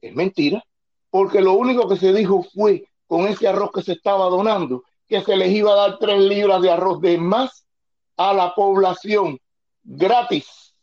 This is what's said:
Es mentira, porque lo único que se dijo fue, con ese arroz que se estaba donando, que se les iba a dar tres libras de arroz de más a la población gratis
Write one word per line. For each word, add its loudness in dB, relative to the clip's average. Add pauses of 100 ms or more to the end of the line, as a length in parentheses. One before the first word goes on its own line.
Es -18
mentira, -2 (480)
porque 0
lo 4
único 0
que 0
se 2
dijo 0 (120)
fue, 0 (220)
con -2
ese -4
arroz 0
que -8
se -6
estaba -2
donando, -2 (240)
que -2
se -2
les 0
iba 2
a 4 (120)
dar -8
tres 0
libras 2
de 4
arroz -2
de 2
más -4 (520)
a 0
la 0
población 0 (460)
gratis -2